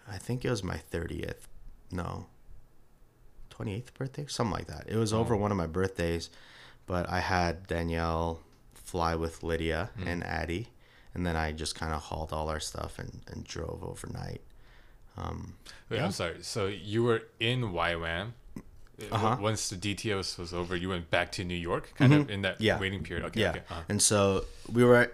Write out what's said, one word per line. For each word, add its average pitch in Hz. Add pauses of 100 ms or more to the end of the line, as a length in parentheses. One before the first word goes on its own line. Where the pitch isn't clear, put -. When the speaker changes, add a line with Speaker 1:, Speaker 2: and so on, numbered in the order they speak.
Speaker 1:
I 98
think 123
it 131
was 107
my 87
thirtieth, - (440)
no, 90 (1200)
twenty-eighth 113
birthday, 135
something 113
like 82
that. 73
It 101
was 110
over 110
Speaker 2:
Oh. -
Speaker 1:
one 101
of 101
my 82
birthdays, 85 (580)
but 87
I 90
had 90
Danielle 82 (340)
fly 82
with 82
Lydia 82
Speaker 2:
Mm. 92
Speaker 1:
and 87
Addie, 85 (440)
and 87
then 82
I 78
just 78
kinda 78
hauled 78
all 78
our 78
stuff -
and, -
and -
drove -
overnight. 50 (760)
Um, 85 (340)
Speaker 2:
Wait, 113
Speaker 1:
yeah. 139
Speaker 2:
I'm 196
sorry. 85
So 101
you 101
were 113 (160)
in 113
Y 85
wam? 85 (800)
Speaker 1:
Uh-huh. 107
Speaker 2:
W-, 104
once 107
the 101
D 101
T 107
S 95
was 90
over, 87
you 90
went 87
back 87
to 98
New 87
York, 87
kind 139
of 147
Speaker 1:
Mm-hmm. 120
Speaker 2:
in 98
that 92
Speaker 1:
Yeah. 98
Speaker 2:
waiting 95
period. 85
Okay, 101
Speaker 1:
Yeah. 92
Speaker 2:
okay. -
Uh-huh. 85
Speaker 1:
And 104
so 98 (260)
we 120
were 120 (100)